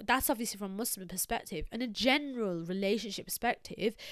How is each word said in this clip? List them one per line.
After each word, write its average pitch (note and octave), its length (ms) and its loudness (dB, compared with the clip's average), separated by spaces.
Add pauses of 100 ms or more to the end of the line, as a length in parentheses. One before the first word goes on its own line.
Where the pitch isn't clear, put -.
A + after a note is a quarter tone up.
that's B3+ 220 4
obviously A3 300 0
from G3 120 -4
a F#3+ 60 -6
Muslim G3+ 320 -4
perspective. F#3 640 -2
In A3+ 80 -2
a B3+ 60 0
general A3+ 760 2
relationship G3 600 0
perspective, - 720 -2 (140)